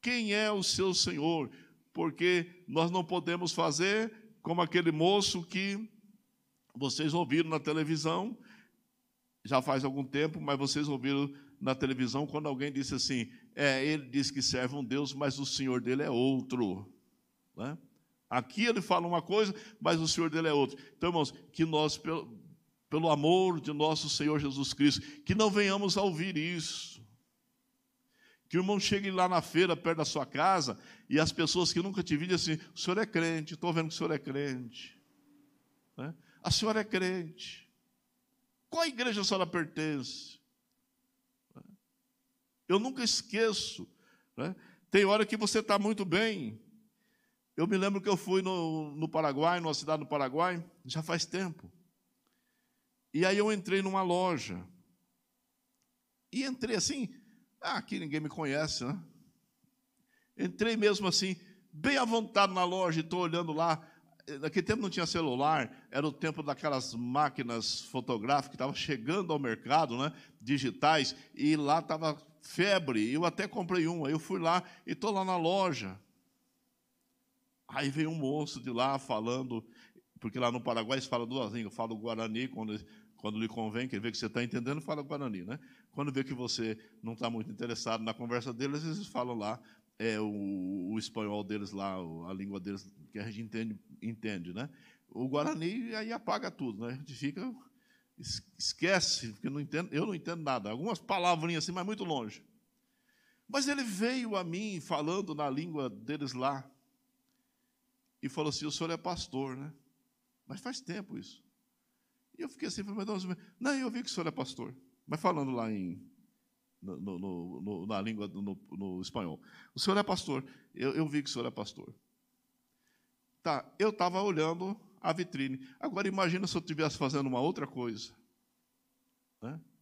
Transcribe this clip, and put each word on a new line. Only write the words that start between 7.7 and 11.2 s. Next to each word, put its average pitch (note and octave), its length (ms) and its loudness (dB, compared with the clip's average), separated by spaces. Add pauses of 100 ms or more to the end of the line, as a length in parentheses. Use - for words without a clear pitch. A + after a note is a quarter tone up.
já C3+ 180 2
faz C3 220 2
algum C#3 200 -2
tempo, D3+ 360 0
mas C#3+ 180 0
vocês C#3 300 0
ouviram C#3 460 0 (260)